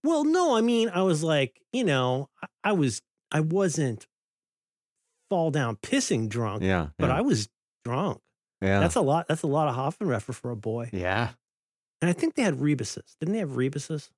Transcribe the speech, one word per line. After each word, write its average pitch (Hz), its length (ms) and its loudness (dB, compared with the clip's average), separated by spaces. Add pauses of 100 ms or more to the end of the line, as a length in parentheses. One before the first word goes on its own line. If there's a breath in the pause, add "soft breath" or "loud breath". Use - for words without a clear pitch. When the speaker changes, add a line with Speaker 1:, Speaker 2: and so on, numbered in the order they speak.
Speaker 1:
well, 302 220 2
no, 320 320 4
I 220 40 4
mean, 233 320 2
I 180 100 2
was 165 200 2
like, 147 380 0 (100)
you 247 140 -2
know, 131 440 0 (140)
I, - 40 -14 (180)
I 208 80 2
was, 139 280 0 (300)
I 156 80 2
wasn't 156 640 0 (1200)
fall 165 200 2
down 127 280 -2
pissing 117 500 -2
drunk, 107 360 -4
Speaker 2:
Yeah, 90 240 2 (120)
Speaker 1:
but 143 80 2
Speaker 2:
yeah. 131 100 2
Speaker 1:
I 190 40 0
was 160 260 2 (380)
drunk. 135 340 -2 (420)
Speaker 2:
Yeah. 98 200 4
Speaker 1:
That's 165 140 2
a 240 60 4
lot. 156 280 2
That's 160 140 0
a 170 40 -2
lot 147 220 2
of 120 60 -2
Hoffenreffer 131 580 -4
for 123 180 -10
a 117 40 -6
boy. 117 360 -6
Speaker 2:
Yeah. 98 380 -2 (720)
Speaker 1:
And 170 80 2
I 180 40 2
think 320 220 -2
they 294 60 0
had 160 180 0
Rebuses. - 600 -2
Didn't 165 140 -2
they 220 60 -2
have 143 160 -6
Rebuses? 143 640 -4